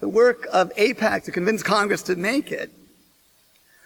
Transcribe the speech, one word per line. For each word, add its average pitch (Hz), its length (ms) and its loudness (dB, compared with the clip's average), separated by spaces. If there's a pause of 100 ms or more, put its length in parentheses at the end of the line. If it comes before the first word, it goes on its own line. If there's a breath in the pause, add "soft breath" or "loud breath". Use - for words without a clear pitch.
the 101 80 -4
work 226 440 2
of - 240 2
apac 214 480 0
to - 80 -12
convince 185 300 -2
Congress 202 400 0
to 180 120 -4
make 214 380 -4
it, - 180 -8 (1160 loud breath)